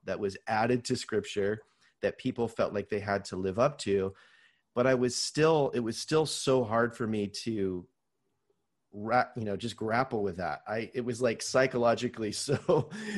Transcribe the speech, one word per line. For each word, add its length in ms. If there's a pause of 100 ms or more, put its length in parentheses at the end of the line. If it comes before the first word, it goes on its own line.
that 160
was 160 (120)
added 380
to 120
scripture 640 (400)
that 160
people 300
felt 260
like 160
they 100
had 260
to 100
live 240
up 200
to." 340 (600)
But 120
I 80
was 200
still, 580
it 80
was 160
still 280
so 380
hard 320
for 120
me 200 (180)
to 420 (1040)
ra-, 440
you 80
know, 140
just 200
grapple 460
with 140
that. 300
I, 260
it 120
was, 160
like, 200
psychologically 920
<laughs> 160
so 420 (280)